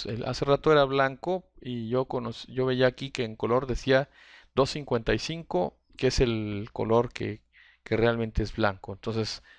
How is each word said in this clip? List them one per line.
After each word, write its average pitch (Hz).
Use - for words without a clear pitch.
El, 113
hace 127
rato 139
era 147
blanco 139
y 117
yo 127
conoc-, 117
yo 127
veía 131
aquí 135
que 123
en 110
color 123
decía 131
dos 135
cincuenta 123
y 110
cinco, 165
que 127
es 127
el 110
color 113
que, 107
que 110
realmente 113
es -
blanco. 101
Entonces, 110